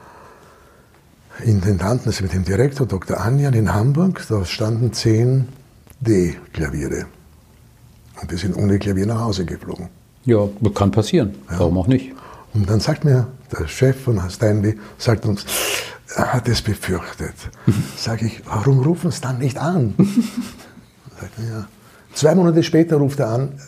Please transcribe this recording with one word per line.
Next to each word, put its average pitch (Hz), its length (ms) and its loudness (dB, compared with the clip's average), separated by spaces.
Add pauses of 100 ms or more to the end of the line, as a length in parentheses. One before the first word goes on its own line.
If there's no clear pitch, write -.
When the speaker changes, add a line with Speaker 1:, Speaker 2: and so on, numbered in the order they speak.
(1400)
Speaker 1:
Intendanten, 104 640 2
also 101 140 -2
mit 92 120 -4
dem 92 100 0
Direktor 127 420 2
Doktor 98 340 -4
Anjan 135 340 2
in 104 180 2
Hamburg. 143 560 2
Da 104 160 0
standen 113 480 -2
zehn 120 560 2 (520)
D 92 360 2 (160)
Klaviere. 71 540 -4 (1120)
Und 85 100 -10
die 87 60 -6
sind 90 200 -2
ohne 98 220 2
Klavier 98 280 0
nach 113 140 -2
Hause 98 260 -2
geflogen. 87 420 -10 (360)
Speaker 2:
Ja, 104 240 4 (260)
kann 101 160 4
passieren. 110 440 2 (160)
Speaker 1:
Ja. 87 100 -2
Speaker 2:
Warum 87 180 4
auch 92 80 0
nicht? 123 260 2 (400)
Speaker 1:
Und 101 160 0
dann 107 120 2
sagt - 240 -2
mir 127 240 4 (300)
der 80 100 -4
Chef 131 340 0
von 113 260 0
Steinway, 107 480 0 (220)
sagt 107 260 0
uns, 104 220 -2 (680)
er - 200 0
hat 123 140 0
es 113 120 2
befürchtet. - 720 -6 (320)
Speaker 2:
<laughs> - 300 0
Speaker 1:
Sag 113 260 -4
ich, 110 220 -6
„Warum 127 360 2
rufen 170 300 0
Sie - 100 -6
dann 127 180 -6
nicht 131 200 -2
an?“ 139 380 0
Speaker 2:
<laughs> - 1200 -4
Speaker 1:
Sagt 98 180 -14
er, 113 60 -8
„Ja.“ 110 240 -8 (440)
Zwei 156 220 2
Monate 170 280 4
später 165 340 2
ruft 143 240 0
er 120 80 0
an, 131 220 -2 (180)